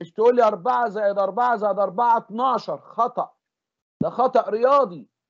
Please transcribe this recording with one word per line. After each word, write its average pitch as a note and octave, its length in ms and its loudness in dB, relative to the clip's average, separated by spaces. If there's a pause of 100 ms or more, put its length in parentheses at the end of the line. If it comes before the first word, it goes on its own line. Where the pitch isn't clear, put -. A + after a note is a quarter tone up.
مش E3+ 120 -14
تقول A#3+ 240 4
لي: B3 60 4
"أربعة A3 460 0
زائد G3+ 300 -2
أربعة A3 380 0
زائد G3 220 -2
أربعة A3 380 0
اتناشر"، A3 640 -4
خطأ، - 540 -6 (680)
ده D#3+ 80 -2
خطأ A#3 400 0
رياضي، A3+ 580 0 (220)